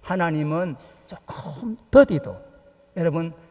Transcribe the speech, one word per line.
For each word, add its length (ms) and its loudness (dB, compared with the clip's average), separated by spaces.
하나님은 720 -2
조금 720 -12
더디도 440 6
여러분 360 -2